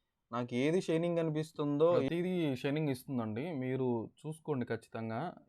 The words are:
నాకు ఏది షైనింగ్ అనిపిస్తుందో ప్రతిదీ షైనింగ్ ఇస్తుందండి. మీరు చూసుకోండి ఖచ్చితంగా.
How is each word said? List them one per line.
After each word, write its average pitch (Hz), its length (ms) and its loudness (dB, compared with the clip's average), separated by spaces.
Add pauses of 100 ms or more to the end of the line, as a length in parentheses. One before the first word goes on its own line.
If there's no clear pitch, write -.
(320)
నాకు 120 240 -2
ఏది 151 260 4
షైనింగ్ 170 380 0
అనిపిస్తుందో 156 800 2
ప్రతిదీ 165 560 0
షైనింగ్ 147 340 0
ఇస్తుందండి. 127 640 -4
మీరు 127 560 0 (100)
చూసుకోండి 151 460 -4
ఖచ్చితంగా. 113 680 -6 (140)